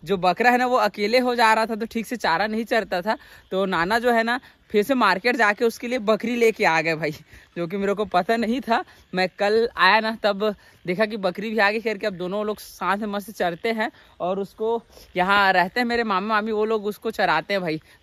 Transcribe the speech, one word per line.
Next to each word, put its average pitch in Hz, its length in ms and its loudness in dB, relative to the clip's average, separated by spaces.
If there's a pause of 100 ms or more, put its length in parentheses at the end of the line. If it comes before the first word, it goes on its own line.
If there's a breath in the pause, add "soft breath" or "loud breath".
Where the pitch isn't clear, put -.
जो 175 140 -2
बकरा 180 340 2
है 247 60 4
ना 247 80 2
वो 247 120 2
अकेले 214 420 2
हो 247 160 0
जा 226 180 4
रहा 220 120 2
था 226 100 -6
तो 214 100 -6
ठीक 220 200 -6
से 254 120 -8
चारा 185 300 0
नहीं 220 180 -4
चरता 202 360 -2
था, 214 160 -2 (340 loud breath)
तो 190 140 0
नाना 185 340 0
जो 247 120 2
है 233 120 2
ना 233 160 -2 (320 loud breath)
फिर 208 120 2
से 269 100 0
मार्केट 233 420 2
जाके 214 300 2
उसके 233 220 -2
लिए 247 140 -2
बकरी 214 340 0
लेके 220 300 2
आ 165 160 4
गए 160 140 0
भाई, 156 160 -4 (460 loud breath)
जो 170 100 -4
कि 190 100 -6
मेरे 196 160 0
को 202 120 -2
पता 185 320 0
नहीं 233 240 -2
था। 233 220 0 (300 loud breath)
मैं 185 140 0 (120)
कल 214 280 2 (100)
आया 185 220 6
ना 220 240 -4
तब 202 200 0 (420 soft breath)
देखा 180 200 0
कि 220 120 -8
बकरी 190 320 -4
भी 220 80 -4
आ 202 140 4
गई 220 80 -2
करके। 214 280 -4
अब 202 60 -4
दोनों 185 320 -6
लोग 208 140 -6
साथ 190 380 -4
में 214 100 -6
मस्त 202 240 -8
चरते 180 400 -4
हैं 226 200 -4 (280 soft breath)
और 185 200 -2
उसको 220 420 -4 (340 loud breath)
यहाँ 190 380 4
रहते 185 260 2
हैं 240 80 0
मेरे 233 160 0
मामा 202 240 0
मामी, 220 240 0
वो 214 140 0
लोग 220 200 -2
उसको 214 260 -6
चराते 170 420 0
हैं 196 80 0
भाई। 160 180 -4 (240 soft breath)